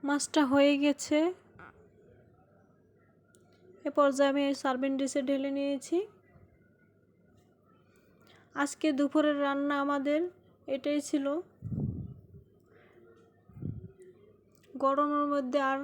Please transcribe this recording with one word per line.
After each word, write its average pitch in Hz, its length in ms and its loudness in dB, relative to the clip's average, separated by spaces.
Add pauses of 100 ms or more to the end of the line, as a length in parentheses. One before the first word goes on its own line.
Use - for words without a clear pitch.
মাছটা 285 380 0 (100)
হয়ে 285 220 6 (100)
গেছে, 294 340 0 (2750)
এ - 100 -4
পর্যায়ে 277 340 4
আমি 285 120 0 (180)
সার্ভিং 262 380 -2
ডিশে 277 280 -2
ঢেলে 277 300 0
নিয়েছি। 277 400 -2 (2500)
আজকে 285 320 -2 (120)
দুপুরের 294 460 2
রান্না 285 300 0 (100)
আমাদের 285 340 0 (480)
এটাই 285 320 0 (100)
ছিল। 285 160 0 (3500)
গরমের 294 640 0
মধ্যে 277 260 -2 (120)
আর 269 120 -4